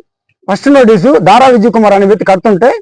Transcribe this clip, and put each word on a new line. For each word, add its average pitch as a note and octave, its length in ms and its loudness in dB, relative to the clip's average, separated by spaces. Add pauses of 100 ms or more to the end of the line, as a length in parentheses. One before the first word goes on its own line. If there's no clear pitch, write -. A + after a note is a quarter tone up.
(520)
ఫస్ట్ G3+ 180 -4
నోటీసు B3 480 2
దారా A3 300 2
విజయ్ A#3 240 0
కుమార్ G#3+ 220 0
అనే G3 120 0
వ్యక్తి G3 260 -2
కడుతుంటే G3 380 0 (120)